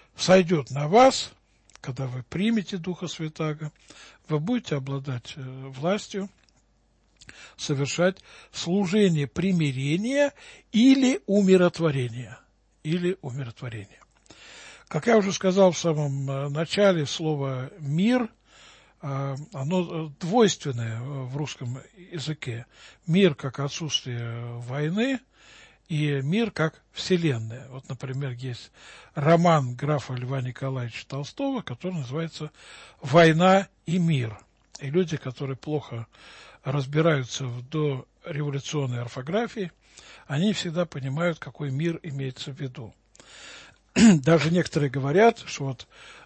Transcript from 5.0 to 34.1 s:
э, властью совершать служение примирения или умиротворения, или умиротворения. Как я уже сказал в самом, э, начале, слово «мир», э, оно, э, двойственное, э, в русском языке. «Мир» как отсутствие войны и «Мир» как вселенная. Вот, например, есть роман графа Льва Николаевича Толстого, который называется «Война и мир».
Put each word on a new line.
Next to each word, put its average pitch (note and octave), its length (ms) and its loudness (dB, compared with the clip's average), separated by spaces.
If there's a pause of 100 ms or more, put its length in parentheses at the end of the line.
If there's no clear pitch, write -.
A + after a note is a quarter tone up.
э, D3 60 -14
властью C3+ 880 -6 (1300)
совершать D3+ 680 -2 (300)
служение F3+ 760 2
примирения F3+ 1080 0 (380)
или C4 560 6
умиротворения, E3 1120 2 (460)
или F3 380 -2
умиротворения. A#2 760 -10 (920)
Как D3+ 160 -2
я A#3 120 6
уже F#3+ 140 2
сказал F#3 380 4
в - 80 -6
самом, C#3+ 500 -2
э, C#3 200 -4
начале, E3 580 2
слово C#3 720 -4
«мир», G3+ 500 0 (720)
э, C#3 340 -6 (160)
оно, E3 560 -4
э, - 100 -14
двойственное, D3 800 0
э, A#2 40 -8 (240)
в B2+ 100 -10
русском C3+ 420 -8 (180)
языке. D3+ 680 -10 (400)
«Мир» F3 300 4
как C#3 240 -8
отсутствие A#2+ 1040 -6
войны E3 580 -2 (680)
и D3 360 0
«Мир» G3+ 260 0
как - 400 -4
вселенная. B2+ 800 -2
Вот, C3 200 -16
например, C3 440 -8
есть B2 400 -12 (420)
роман D#3 600 4
графа C#3 380 -2
Льва B2 260 -6
Николаевича B2 640 -8
Толстого, A#3+ 560 -6
который F3 360 -8
называется D3+ 520 -8 (500)
«Война E3+ 680 6 (180)
и F3+ 140 -2
мир». C3 400 0 (400)